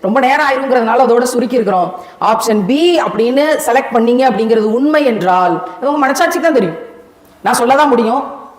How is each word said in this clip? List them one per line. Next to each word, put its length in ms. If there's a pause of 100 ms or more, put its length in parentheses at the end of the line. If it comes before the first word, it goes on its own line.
ரொம்ப 180
நேரம் 260
ஆயிருங்கிறதுனால 560
அதோட 200
சுருக்கி 320
இருக்கிறோம். 460 (200)
ஆப்ஷன் 460
பி 360
அப்படின்னு 420 (220)
செலக்ட் 260
பண்ணீங்க 300
அப்படிங்கிறது 560
உண்மை 260
என்றால் 640 (120)
உங்க 260
மனசாட்சிக்கு 340
தான் 120
தெரியும், 260 (640)
நான் 180
சொல்லதான் 300
முடியும் 360 (340)